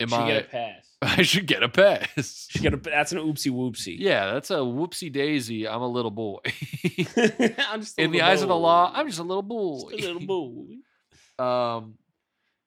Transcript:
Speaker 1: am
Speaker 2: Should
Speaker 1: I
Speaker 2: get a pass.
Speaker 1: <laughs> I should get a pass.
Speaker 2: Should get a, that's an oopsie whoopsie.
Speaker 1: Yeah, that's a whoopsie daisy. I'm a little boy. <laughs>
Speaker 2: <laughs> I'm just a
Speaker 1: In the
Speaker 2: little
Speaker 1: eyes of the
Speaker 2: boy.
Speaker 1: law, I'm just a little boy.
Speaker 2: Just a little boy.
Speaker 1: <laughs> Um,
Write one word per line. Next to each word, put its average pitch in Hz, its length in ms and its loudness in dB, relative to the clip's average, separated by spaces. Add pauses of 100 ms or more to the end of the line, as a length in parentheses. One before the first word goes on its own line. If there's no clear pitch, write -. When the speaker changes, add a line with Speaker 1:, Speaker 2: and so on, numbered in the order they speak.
Speaker 1:
am 117 80 -2
Speaker 2:
Should 117 100 0
Speaker 1:
I 117 100 2
Speaker 2:
get 110 180 0
a - 20 -20
pass. 113 360 -10 (140)
Speaker 1:
<laughs> - 40 -4
I - 200 2
should 180 240 2
get 135 160 2
a 120 60 4
pass. - 840 2
Speaker 2:
Should - 120 -2
get 143 120 2
a, - 40 -6
that's 151 340 -2
an 175 60 -4
oopsie 156 340 -2
whoopsie. 123 460 -6
Speaker 1:
Yeah, 123 340 2
that's 143 180 -4
a 190 60 0
whoopsie 147 560 -2
daisy. 127 560 -2
I'm 113 140 -4
a 127 60 -2
little 120 220 -2
boy. 104 320 -6
<laughs> - 20 -20
Speaker 2:
<laughs> - 20 -4
I'm 220 1300 0
just - 180 -12
a 156 40 4
Speaker 1:
In 160 80 4
the 170 80 2
Speaker 2:
little 165 120 6
Speaker 1:
eyes 190 120 4
of 196 60 0
the 180 60 4
Speaker 2:
boy. 170 60 2
Speaker 1:
law, 170 340 6
I'm 302 120 0
just 190 120 -6
a 170 40 -6
little 185 200 -4
boy. 196 500 -6
Speaker 2:
Just 214 160 -6
a 175 40 -6
little 175 140 -10
boy. 160 540 -6
Speaker 1:
<laughs> - 40 -20 (540)
Um, 120 560 0 (720)